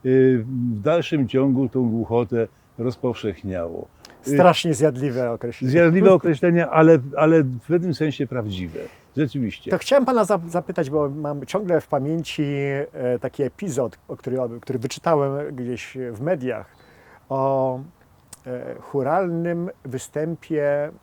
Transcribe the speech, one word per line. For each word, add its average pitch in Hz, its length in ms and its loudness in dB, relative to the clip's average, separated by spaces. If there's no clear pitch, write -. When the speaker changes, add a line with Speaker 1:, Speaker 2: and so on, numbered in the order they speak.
Speaker 1:
w 127 760 2
dalszym 151 480 0
ciągu 135 400 2
tą 123 220 0
głuchotę 113 580 0
rozpowszechniało". 98 1080 -6
E, 135 40 -6
Speaker 2:
Strasznie 165 440 6
zjadliwe 127 560 0
określenie. 120 420 -4
Speaker 1:
Zjadliwe 170 400 6
określenie, 170 560 4
ale, 160 300 8
ale 156 260 6
w 127 180 -2
pewnym 175 340 -2
sensie 147 320 -2
prawdziwe. 95 520 -6
Rzeczywiście. 135 540 -4
Speaker 2:
To 185 80 0
chciałem 269 260 2
pana 240 200 2
zap-, 175 240 -2
zapytać, 170 420 -4
bo 147 180 0
mam 147 380 -8
ciągle 175 340 0
w - 60 -18
pamięci, 151 560 -4
e, 123 280 -2
taki - 220 -6
epizod, 131 560 -4
o 135 80 -10
który, 127 260 -6
o, 123 60 -4
który 120 300 -8
wyczytałem 143 760 -2
gdzieś 123 400 -10
w 107 80 -12
mediach, 127 460 -4
o, 135 520 0
e, 123 340 -10
chóralnym 170 920 -2
występie 147 1040 -4